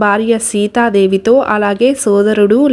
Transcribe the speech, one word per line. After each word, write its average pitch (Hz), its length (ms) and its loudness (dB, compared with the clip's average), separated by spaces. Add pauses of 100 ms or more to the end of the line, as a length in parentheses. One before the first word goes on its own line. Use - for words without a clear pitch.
భార్య 214 340 0 (120)
సీతాదేవితో 208 880 0 (180)
అలాగే 208 360 0 (120)
సోదరుడు 208 560 2 (160)